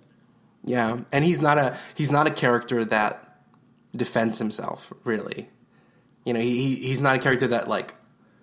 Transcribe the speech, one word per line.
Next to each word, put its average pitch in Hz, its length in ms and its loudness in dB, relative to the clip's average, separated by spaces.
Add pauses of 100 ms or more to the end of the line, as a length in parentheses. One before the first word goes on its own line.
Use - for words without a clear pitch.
(640)
Yeah, 120 360 -2 (120)
and 143 120 2
he's 160 160 2
not 151 180 4
a, 131 180 0 (180)
he's 147 160 -2
not 147 160 4
a 156 60 4
character 120 540 2
that 107 520 -2 (560)
defends 113 440 0
himself, - 540 -6 (120)
really. 104 440 -6 (760)
You 120 100 -4
know, 117 60 0
he, 123 340 0
he, 127 140 -6
he's 131 120 -2
not 139 140 4
a 127 60 2
character 131 280 2
that, 113 200 0
like, 104 260 -4 (480)